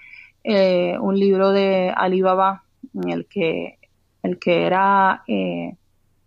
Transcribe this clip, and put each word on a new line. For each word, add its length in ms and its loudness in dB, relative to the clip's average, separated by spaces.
eh, 560 0
un 180 -2
libro 340 4
de 440 0
Alibaba 680 0
en 160 -6
el 180 -6
que, 520 -6
el 160 -4
que 280 0
era, 600 2
eh, 500 -6